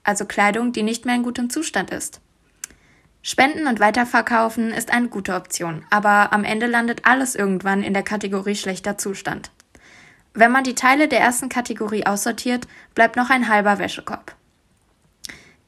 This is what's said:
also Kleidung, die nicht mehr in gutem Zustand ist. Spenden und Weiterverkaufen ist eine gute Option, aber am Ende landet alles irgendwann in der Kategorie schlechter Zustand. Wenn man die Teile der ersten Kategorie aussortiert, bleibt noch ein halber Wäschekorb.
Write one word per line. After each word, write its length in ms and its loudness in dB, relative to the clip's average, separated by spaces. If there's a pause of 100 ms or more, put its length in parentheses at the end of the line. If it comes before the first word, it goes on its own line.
also 220 0
Kleidung, 460 2
die 100 -4
nicht 240 -4
mehr 80 2
in 80 2
gutem 260 -4
Zustand 420 -4
ist. 300 -10 (1040)
Spenden 460 0
und 120 0
Weiterverkaufen 920 2
ist 220 -6
eine 160 0
gute 260 -6
Option, 540 -6
aber 460 4
am 100 2
Ende 220 -2
landet 400 -2
alles 280 2
irgendwann 480 0
in 120 -2
der 80 0
Kategorie 520 -4
schlechter 440 -6
Zustand. 520 -8 (840)
Wenn 180 6
man 120 4
die 100 -2
Teile 340 4
der 120 2
ersten 280 2
Kategorie 560 -4
aussortiert, 640 -4 (260)
bleibt 220 2
noch 140 0
ein 180 2
halber 300 4
Wäschekorb. 560 -8 (1300)